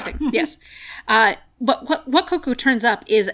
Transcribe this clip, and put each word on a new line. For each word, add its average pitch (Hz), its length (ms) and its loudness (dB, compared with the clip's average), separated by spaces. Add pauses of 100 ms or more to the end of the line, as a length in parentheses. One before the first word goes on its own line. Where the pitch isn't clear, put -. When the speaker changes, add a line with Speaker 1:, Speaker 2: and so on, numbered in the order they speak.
Speaker 1:
interesting. 294 240 -4
Speaker 2:
<laughs> - 20 -2
Speaker 1:
Yes. - 240 -2 (520)
Uh, 220 260 4 (260)
but 254 280 0
what, 311 200 -4
what 320 200 2
Coco 269 260 -2
turns 247 300 0
up 220 240 0
is 208 260 2